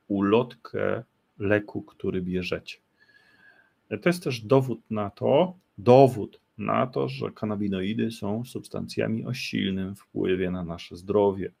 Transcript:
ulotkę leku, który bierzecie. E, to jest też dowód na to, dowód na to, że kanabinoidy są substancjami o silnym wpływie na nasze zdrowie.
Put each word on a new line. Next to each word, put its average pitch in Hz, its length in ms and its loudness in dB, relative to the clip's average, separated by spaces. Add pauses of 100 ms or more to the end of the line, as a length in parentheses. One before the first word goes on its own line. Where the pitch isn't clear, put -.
ulotkę 101 960 0 (360)
leku, 104 420 0
który 92 400 -6
bierzecie. 90 560 -6 (1120)
E, 107 80 -6
to 175 120 0
jest 175 140 -2
też 123 180 -4
dowód 131 480 2
na 104 200 -2
to, 139 440 2 (240)
dowód 117 640 6 (180)
na 110 300 0
to, 135 220 -4
że 123 220 -8
kanabinoidy 104 800 -4
są 110 340 -6
substancjami 110 800 -6
o 123 80 -6
silnym 98 600 -4
wpływie 92 560 -2
na 90 120 -6
nasze 85 320 -12
zdrowie. 98 640 0